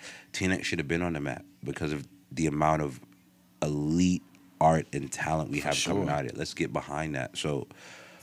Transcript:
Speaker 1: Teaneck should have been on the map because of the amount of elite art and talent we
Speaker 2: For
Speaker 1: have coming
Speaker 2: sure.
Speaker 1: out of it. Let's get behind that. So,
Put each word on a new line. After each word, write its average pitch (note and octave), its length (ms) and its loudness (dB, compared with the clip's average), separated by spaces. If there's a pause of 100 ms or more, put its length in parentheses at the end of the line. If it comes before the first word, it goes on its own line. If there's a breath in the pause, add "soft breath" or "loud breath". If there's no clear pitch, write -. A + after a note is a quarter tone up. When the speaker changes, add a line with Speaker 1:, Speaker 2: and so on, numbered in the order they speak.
(340 loud breath)
Speaker 1:
Teaneck F#2+ 300 0
should - 160 -2
have D2+ 80 -4
been E2+ 140 0
on F2 120 0
the D2+ 60 -4
map C#2+ 240 -6 (200)
because - 280 -2
of C#2+ 160 -4 (240)
the D#2 140 0
amount D2+ 380 4
of C2+ 180 -4 (600)
elite F2+ 600 4 (400)
art D#2+ 320 8
and C#2 180 -4
talent D#2 380 -2
we - 100 -4
Speaker 2:
For D2 100 -2
Speaker 1:
have D2 140 0
coming G2 220 0
Speaker 2:
sure. D2 60 0
Speaker 1:
out D2 140 0
of A#1+ 60 -6
it. - 60 -10
Let's D#2 160 -4
get - 180 -2
behind D2 440 -2
that. B1+ 220 -6
So, D2 300 -2 (560 loud breath)